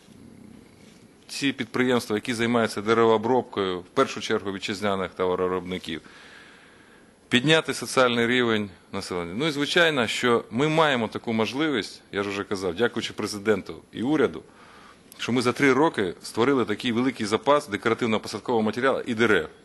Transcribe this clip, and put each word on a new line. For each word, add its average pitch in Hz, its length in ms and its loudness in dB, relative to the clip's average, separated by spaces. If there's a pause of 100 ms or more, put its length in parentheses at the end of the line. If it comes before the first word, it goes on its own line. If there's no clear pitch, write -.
(1300)
ці 139 240 -2
підприємства, 123 640 0
які 120 180 -4
займаються 113 480 0
деревообробкою, 110 1000 2
в 87 40 -14
першу - 360 -2
чергу 101 320 -2
вітчизняних 98 640 -4
товароробників. 90 840 -4 (1300)
Підняти 143 460 2
соціальний 120 520 2
рівень 113 440 0 (220)
населення. 90 440 -6
Ну 147 100 -2
і 160 40 0
звичайно, 143 560 2
що 120 440 0
ми 131 180 0
маємо 147 400 2
таку 113 240 -6
можливість, 113 680 -2 (100)
я 101 100 -2
ж 101 60 -4
уже 98 160 -4
казав, 95 300 -4
дякуючи 113 380 -2
президенту 98 720 -4 (100)
і 104 100 -8
уряду, 123 400 0 (760)
що - 140 -4
ми 123 100 2
за 120 100 2
три 135 200 4
роки 123 500 2
створили 120 420 2
такий 107 280 -2
великий 120 340 0
запас 123 440 2
декоративно-посадкового 113 920 -2
матеріалу 113 440 0
і 117 80 -4
дерев. 104 340 4 (160)